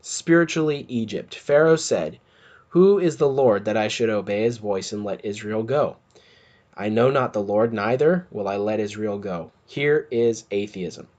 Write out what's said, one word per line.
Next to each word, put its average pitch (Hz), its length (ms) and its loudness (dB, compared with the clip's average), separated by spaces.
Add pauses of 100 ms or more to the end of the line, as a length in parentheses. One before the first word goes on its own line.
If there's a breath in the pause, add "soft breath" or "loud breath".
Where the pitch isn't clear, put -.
spiritually 160 840 0
Egypt. 113 460 -6
Pharaoh 156 400 4
said, 110 460 -2 (500 soft breath)
"Who 196 280 6
is 170 200 0
the 147 100 4
Lord 120 380 2
that 107 100 0
I 107 120 0
should 110 220 0
obey 104 320 -2
his 117 160 0
voice 101 340 -4
and 104 120 -6
let 98 200 -8
Israel 107 380 -6
go? 123 360 -2 (760 soft breath)
I 101 140 -6
know 117 220 2
not 131 220 -2
the 104 100 -4
Lord, 107 300 2
neither 135 580 0
will 101 180 -6
I 98 80 -2
let 107 240 -2
Israel 104 380 -6
go." 90 340 -8 (140)
Here 147 440 0
is 117 400 0
atheism. 101 580 -8 (100)